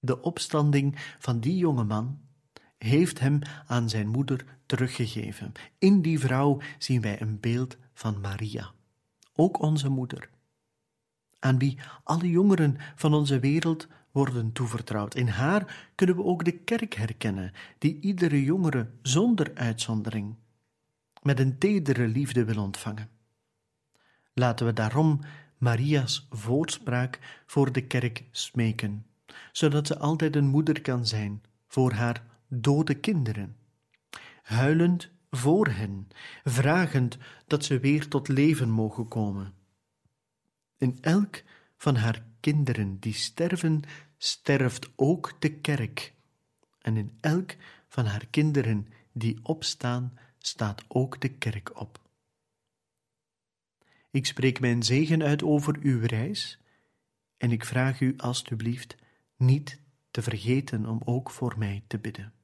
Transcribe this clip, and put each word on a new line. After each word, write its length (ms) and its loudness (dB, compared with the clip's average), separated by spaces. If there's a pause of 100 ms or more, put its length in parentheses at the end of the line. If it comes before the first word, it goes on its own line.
De 160 0
opstanding 720 2 (240)
van 200 -2
die 180 0
jonge 260 2
man 360 -2 (580)
heeft 420 2
hem 200 4 (280)
aan 220 0
zijn 180 -2
moeder 380 -2 (200)
teruggegeven. 880 -4 (280)
In 220 8
die 180 2
vrouw 400 2 (180)
zien 240 0
wij 200 -2
een 180 -4
beeld 380 -4 (160)
van 280 -6
Maria, 500 -8 (640)
ook 260 4
onze 280 2
moeder, 400 -4 (1080)
aan 180 4
wie 200 0 (260)
alle 260 0
jongeren 480 4 (180)
van 180 4
onze 260 4
wereld 480 0 (240)
worden 400 0
toevertrouwd. 640 -4
In 120 0
haar 680 -2
kunnen 200 4
we 80 -4
ook 200 0
de 140 0
kerk 360 -4
herkennen, 580 -4 (260)
die 240 0
iedere 420 2
jongere 460 0 (120)
zonder 540 2
uitzondering 800 -4 (840)
met 180 2
een 180 2
tedere 500 2
liefde 380 0
wil 180 -2
ontvangen. 460 -8 (1200)
Laten 320 2
we 80 2
daarom 460 2 (380)
Maria's 720 0
voorspraak 1160 -4
voor 260 2
de 160 -2
kerk 440 -2
smeken, 760 -2 (460)
zodat 360 2
ze 120 -4
altijd 360 0
een 120 4
moeder 340 2
kan 260 -2
zijn 360 -4 (240)
voor 240 2
haar 320 -2 (240)
dode 460 2
kinderen, 640 -2 (840)
huilend 680 2 (220)
voor 360 4
hen, 400 -4 (360)
vragend 760 2 (300)
dat 180 0
ze 140 0
weer 280 2
tot 200 -2
leven 420 2
mogen 380 -2
komen. 460 -4 (1200)
In 240 0
elk 420 2 (340)
van 180 2
haar 300 0 (140)
kinderen 600 0
die 140 -6
sterven, 680 -2 (360)
sterft 800 0
ook 460 0
de 180 -2
kerk. 540 -4 (680)
En 160 -2
in 240 -6
elk 340 -2 (320)
van 180 -2
haar 240 -4
kinderen 580 2 (240)
die 320 -2
opstaan, 760 -4 (200)
staat 500 -6
ook 340 -2
de 80 -2
kerk 500 -8
op. 200 -14 (2000)
Ik 140 0
spreek 340 0
mijn 240 2
zegen 400 2
uit 200 2
over 380 2
uw 240 2
reis 540 -4 (800)
en 140 0
ik 140 -2
vraag 360 0
u 160 2
alstublieft 800 -6 (420)
niet 440 2 (300)
te 100 -6
vergeten 640 -2
om 200 -4
ook 240 -2
voor 280 -6
mij 300 -4
te 120 -6
bidden. 340 -12 (100)